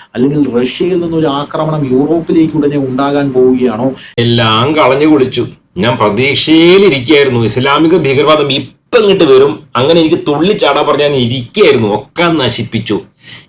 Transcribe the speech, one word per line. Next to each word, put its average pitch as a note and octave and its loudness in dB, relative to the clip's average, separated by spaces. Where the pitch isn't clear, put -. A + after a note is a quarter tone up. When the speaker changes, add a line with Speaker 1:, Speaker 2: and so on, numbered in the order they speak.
Speaker 1:
അല്ലെങ്കിൽ C3 0
റഷ്യയിൽ F3 -2
നിന്നൊരു E3 -2
ആക്രമണം D3 -4
യൂറോപ്പിലേക്ക് D#3+ 0
ഉടനെ C#3+ 0
ഉണ്ടാകാൻ C#3 -2
പോവുകയാണോ? B2+ 0
Speaker 2:
എല്ലാം A#2 0
കളഞ്ഞു C3+ 2
കുളിച്ചു. B2+ 0
ഞാൻ A#2 0
പ്രതീക്ഷയിലിരിക്കുകയായിരുന്നു, C#3 2
ഇസ്ലാമിക C#3+ 0
ഭീകരവാദം D3 0
ഇപ്പൊ - -4
ഇങ്ങോട്ട് G3 2
വരും, C#3 4
അങ്ങനെ D3+ 2
എനിക്ക് D#3+ 2
തുള്ളി D3+ -2
ചാടാൻ D3 0
പറഞ്ഞ് D3 0
ഞാൻ D3 0
ഇരിക്കുകയായിരുന്നു, B2 0
ഒക്കെ - -6
നശിപ്പിച്ചു. A#2+ -2